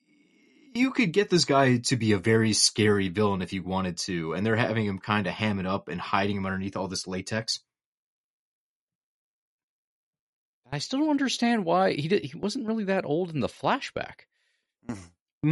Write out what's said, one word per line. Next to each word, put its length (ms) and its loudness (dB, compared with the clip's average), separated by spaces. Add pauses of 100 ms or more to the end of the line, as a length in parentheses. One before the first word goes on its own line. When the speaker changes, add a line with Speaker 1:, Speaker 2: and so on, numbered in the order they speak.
(760)
Speaker 1:
you 160 2
could 220 0
get 180 2
this 140 4
guy 320 4
to 180 -2
be 160 2
a 80 4
very 340 2
scary 560 2
villain 320 0
if 120 -8
you 100 -6
wanted 340 -4
to, 360 -4
and 120 -2
they're 100 0
having 300 0
him 140 -4
kinda 320 -2
ham 280 -4
it 60 -6
up 240 -4
and 100 -8
hiding 380 -2
him 80 -4
underneath 320 -6
all 100 -6
this 200 -8
latex. 520 -6 (3000)
Speaker 2:
I 60 6
still 220 -2
don't 100 4
understand 560 2
why 280 4
he 140 -2
did, 160 2
he 140 -8
wasn't 300 -4
really 180 -2
that 200 0
old 260 0
in 80 -2
the 80 2
flashback. 760 -4 (640)
Speaker 3:
Mm-hmm. 180 -10 (460)